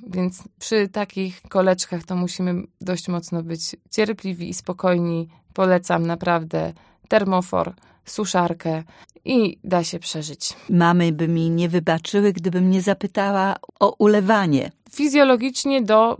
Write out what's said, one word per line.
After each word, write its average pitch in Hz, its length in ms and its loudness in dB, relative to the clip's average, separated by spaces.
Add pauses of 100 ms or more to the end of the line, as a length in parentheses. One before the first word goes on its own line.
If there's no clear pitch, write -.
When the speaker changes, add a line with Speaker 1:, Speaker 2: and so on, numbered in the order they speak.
Speaker 1:
Więc 180 360 -4 (160)
przy 208 300 0
takich 196 540 -8
koleczkach 185 640 0
to 185 120 -4
musimy 180 460 -2 (180)
dość 180 280 -6
mocno 170 340 -4
być 165 340 -8 (140)
cierpliwi 190 580 -4
i 180 60 -8
spokojni. 175 760 -2 (260)
Polecam 180 520 2
naprawdę 165 640 -2 (360)
termofor, 190 640 0 (300)
suszarkę 170 800 -2 (420)
i 226 400 0
da 175 200 0
się 170 140 -8
przeżyć. - 580 -10 (140)
Speaker 2:
Mamy 170 420 4
by 160 160 -2
mi 165 220 0
nie 170 180 0
wybaczyły, 175 640 0
gdybym 180 380 0
nie 185 120 2
zapytała 196 760 -2 (240)
o 202 180 4
ulewanie. 202 720 4 (200)
Speaker 1:
Fizjologicznie 269 920 2
do 220 380 4